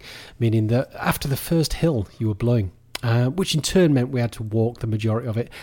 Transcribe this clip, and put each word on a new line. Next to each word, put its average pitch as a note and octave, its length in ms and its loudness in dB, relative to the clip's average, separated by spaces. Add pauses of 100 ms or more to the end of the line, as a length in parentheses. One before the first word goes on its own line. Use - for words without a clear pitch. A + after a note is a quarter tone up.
(400)
meaning A2 280 2
that A#2+ 280 0
after - 320 -4
the C3+ 100 -2
first E3 360 0
hill, C#3 340 0 (120)
you A2+ 80 0
were G#2+ 80 0
blowing, A#2 360 0 (320)
uh, A#2+ 240 2
which F3 280 -2
in C#3+ 60 0
turn E3+ 320 4
meant B2+ 160 2
we C3 100 -2
had A#2 140 0
to A2+ 100 -8
walk A2+ 360 0
the A#2+ 80 -4
majority A2 400 -2
of A2 100 -4
it A#2 120 -2 (140)